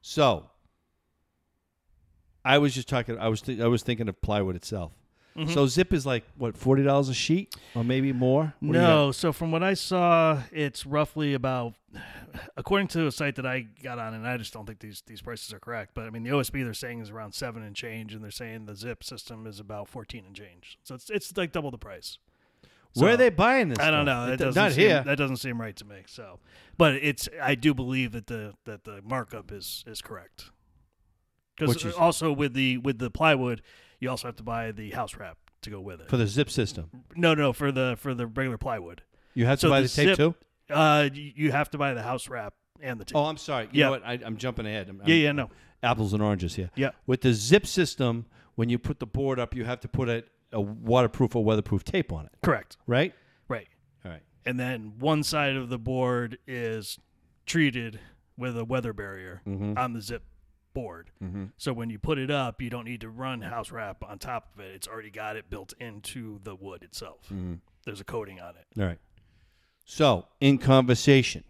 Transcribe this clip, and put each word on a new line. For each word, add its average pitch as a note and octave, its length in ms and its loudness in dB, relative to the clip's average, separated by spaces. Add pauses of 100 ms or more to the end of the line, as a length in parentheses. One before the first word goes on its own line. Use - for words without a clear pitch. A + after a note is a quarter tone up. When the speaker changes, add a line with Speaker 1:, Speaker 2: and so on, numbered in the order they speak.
Speaker 1:
So B2 480 2 (1900)
I C3+ 140 6
was C#3+ 160 4
just B2+ 140 -4
talking, A#2+ 320 -2
I A2+ 80 0
was A2 140 0
th-, B2 180 -6
I A#2 80 4
was A#2 160 4
thinking A#2 240 -2
of F#2+ 140 -6
plywood G2 340 0
itself. F2 380 -8 (440)
Speaker 2:
Mm-hmm. D#3+ 160 -4
Speaker 1:
So C#3+ 140 6
zip C3 260 2
is C#3 120 0
like, B2+ 180 0 (140)
what, A#2 200 -4
forty C3+ 260 6
dollars C#3 240 4
a C3 60 -2
sheet F3 420 0 (200)
or A#2 80 0
maybe C3+ 280 2
more? C3 480 2
What D3 140 0
do E3+ 60 6
you F3 60 6
Speaker 2:
No. D3+ 220 8
Speaker 1:
got? C3 80 0
Speaker 2:
So E3 160 0
from D#3+ 200 -4
what E3 120 2
I F#3+ 120 2
saw, E3 680 4 (100)
it's D3+ 340 -4
roughly D3 480 0
about, B2 400 -2 (840)
according G3 320 0
to E3 180 0
a C3 40 0
site C#3+ 240 -4
that C3 100 -6
I B2+ 160 -2 (220)
got B2 160 -8
on, A2+ 160 -8
and A2+ 120 -8
I B2 100 -4
just A2 160 -10
don't A2 120 -14
think G#2+ 140 -14
these, G#2 260 -16
these G#2+ 160 -20
prices A#2 320 -12
are G2 60 -18
correct, A2+ 340 -10
but, A2+ 120 -10
I A2 40 -10
mean, A2+ 140 -10
the B2 80 -4
O C#3+ 80 4
S - 100 -2
B C3+ 140 -4
they're A2+ 100 -6
saying A#2+ 280 -10
is G#2+ 100 -14
around G#2+ 220 -14
seven A#2 280 -8
and G#2 140 -14
change, A2 380 -10
and G#2+ 100 -14
they're G#2 80 -14
saying A2+ 340 -12
the G#2 100 -14
zip A2 280 -12
system A2+ 420 -14
is G#2 140 -14
about G#2 280 -12
fourteen - 380 -16
and F#2+ 100 -20
change. F#2+ 480 -20
So C3+ 120 -16
it's, - 140 -20
it's, G3 280 -6
like, F3+ 140 -2
double D3 200 -6
the A#2+ 60 -12
price. - 400 -14 (800)
Speaker 1:
Where C#3+ 160 8
are - 20 8
Speaker 2:
So, A#3+ 40 6
Speaker 1:
they B3 120 8
buying G#3 400 4
this A#2 100 -2
Speaker 2:
I D3+ 120 4
don't D3 160 4
Speaker 1:
stuff? B2+ 160 2
Speaker 2:
know. - 20 -2
That B2+ 80 0
Speaker 1:
It C3 40 -2
d-, - 80 0
Speaker 2:
doesn't D3 180 4
Speaker 1:
not F#3+ 80 4
Speaker 2:
seem, C3 160 2
Speaker 1:
here. D3+ 180 6
Speaker 2:
that C#3 120 2
doesn't C3+ 200 0
seem A#2+ 240 -6
right G#2+ 140 -10
to G#2+ 100 -18
me. G#2 120 -20 (100)
So, F#2+ 320 -20 (360)
but D#3 200 6
it's, C#3 340 -2 (100)
I C#3 140 2
do C#3 220 4
believe B2+ 380 -2
that A2+ 120 -10
the, G#2+ 300 -10 (100)
that G#2 180 -14
the G2+ 200 -16
markup A2 480 -8
is, G2 340 -12
is A2 160 -14
correct. - 480 -18 (1080)
'Cause D#3 120 0
Speaker 1:
Which A#2+ 180 0
is G#2 80 -4
Speaker 2:
also E3 380 4
with C#3 220 0
the, C3 260 2
with B2+ 180 -2
the A#2+ 140 -6
plywood, C3 500 2 (380)
you B2+ 100 -4
also B2 200 -6
have G2 80 -14
to A2 60 -18
buy A2+ 280 -6
the G#2 200 -12
house A2+ 260 -6
wrap F2 200 -14 (240)
to - 80 -14
go G2+ 120 -12
with F#2 200 -14
it. - 80 -20
Speaker 1:
For C3 80 4
the A#2 80 4
zip A2+ 240 0
system? G2 540 -4 (140)
Speaker 2:
No, E3 180 6
no, C#3+ 180 2
for C#3+ 180 -2
the, B2+ 280 0
for C3+ 160 -6
the A#2+ 100 -4
regular A#2+ 320 -4
plywood. G2 460 -8 (320)
Speaker 1:
You A#2 100 4
have C3+ 140 4
to E3+ 80 4
Speaker 2:
So - 20 8
Speaker 1:
buy C#3 120 8
Speaker 2:
the C3 80 2
Speaker 1:
the - 40 -4
tape D3 140 6
Speaker 2:
zip, F#3+ 100 6
Speaker 1:
too? D#3+ 180 4 (380)
Speaker 2:
uh, D3+ 400 6
y-, D3 220 -14
you D3+ 160 2
have D3 200 0
to D3+ 60 -6
buy C#3 160 0
the A#2 80 -4
house B2 280 -4
wrap A2 240 -8 (280)
and B2+ 180 -8
the G2+ 60 -14
tape. - 120 -2
Speaker 1:
Oh, D3 80 4
I'm D#3 120 -4
sorry. B2+ 280 -4
You B2+ 160 0
Speaker 2:
Yeah. - 60 2
Speaker 1:
know C3+ 40 2
what? A2+ 140 -4
I, A#2+ 80 -6 (120)
I'm A2 120 -8
jumping A#2 280 -6
ahead. G#2 240 -6
I'm, G2 160 -16
Speaker 2:
Yeah, D#3+ 100 6
yeah, D3 140 6
Speaker 1:
I'm C#3+ 60 0
Speaker 2:
no. C3 140 -4 (340)
Speaker 1:
apples A2 300 2
and G#2 100 2
oranges F2+ 320 0
here. F2+ 200 -6
Speaker 2:
Yeah. C3+ 160 0 (140)
Speaker 1:
With B2 160 0
the B2+ 120 6
zip A#2+ 340 6
system, A#2+ 580 0 (300)
when A#2 140 0
you A#2+ 100 0
put - 200 -6
the C3 60 -6
board C3+ 320 -2
up, A#2+ 160 -4
you A#2+ 120 -6
have B2 160 -6
to A#2+ 80 -14
put C3 180 -2
a, A#2 160 -2 (300)
a G#2+ 80 0
waterproof A2+ 760 2
or A2+ 80 2
weatherproof G#2+ 400 2
tape - 300 -2
on D#2 120 -8
it. - 60 -20 (100)
Speaker 2:
Correct. - 360 0 (100)
Speaker 1:
Right? C#3 260 2 (360)
Speaker 2:
Right. A2 180 -6 (380)
Speaker 1:
All F2+ 60 -10
right. D#2 120 -16 (220)
Speaker 2:
And B2+ 120 -4
then A#2+ 400 -6
one D3+ 260 2
side C#3+ 340 0
of B2+ 100 -6
the B2 100 -6
board B2 680 -2
is A#2 520 -8 (460)
treated A#2+ 540 0 (380)
with B2 200 -6
a A2+ 60 -4
weather A#2 300 -2
barrier F#2+ 520 -12
Speaker 1:
Mm-hmm. G#2 320 -4
Speaker 2:
on B2 160 -2
the A2+ 80 -8
zip A2+ 220 -10 (500)
board. F#2 360 -10 (140)
Speaker 1:
Mm-hmm. F#2+ 220 -8 (120)
Speaker 2:
So - 160 -6
when A#2 180 -6
you G#2 80 -12
put D#3 200 -2
it C3 120 -4
up, B2+ 320 -4
you A#2+ 80 -6
don't A#2+ 140 -10
need A#2 160 -10
to A2+ 80 -12
run B2 320 -8
house A2+ 300 -10
wrap G#2 320 -12
on G2+ 140 -16
top - 380 -10
of G2+ 60 -20
it. F#2+ 120 -16
It's G2 140 -14
already G#2+ 240 -14
got G#2+ 240 -8
it G#2+ 160 -14
built F#2+ 280 -12
into A2 640 -12
the G2+ 120 -12
wood F#2+ 280 -16
itself. F2 420 -16
Speaker 1:
Mm-hmm. F2+ 300 -6 (300)
Speaker 2:
There's G2+ 160 -12
a - 20 -16
coating G2 360 -10
on F2 160 -18
it. - 240 -12
Speaker 1:
All F#2+ 80 0
right. E2+ 120 -6 (840)
So, B2 420 2 (120)
in C#3 200 6
conversation. C3 920 6